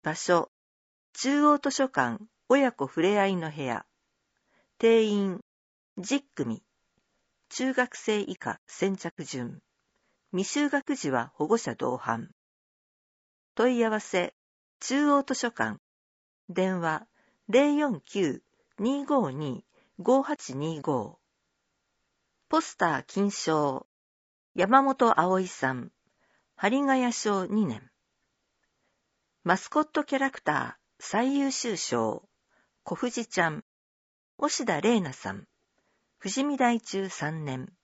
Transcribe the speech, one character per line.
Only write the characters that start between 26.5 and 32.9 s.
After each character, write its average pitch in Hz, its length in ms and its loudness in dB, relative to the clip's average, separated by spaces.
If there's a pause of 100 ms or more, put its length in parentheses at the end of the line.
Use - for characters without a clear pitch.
針 247 260 0
ヶ 277 80 0
谷 254 220 2
賞 196 360 -2
二 214 180 0
年。 113 240 -6 (1500)
マ 180 140 2
ス - 120 -12
コ 302 100 2
ッ 302 40 2
ト 302 200 -2
キ 277 140 -2
ャ - 20 2
ラ 269 100 0
ク - 140 -14
タ 131 340 -2 (220)
ー、 - 40 -18
最 262 360 0
優 277 100 0
秀 240 260 -4
賞、 117 540 -2 (540)
小 - 100 -6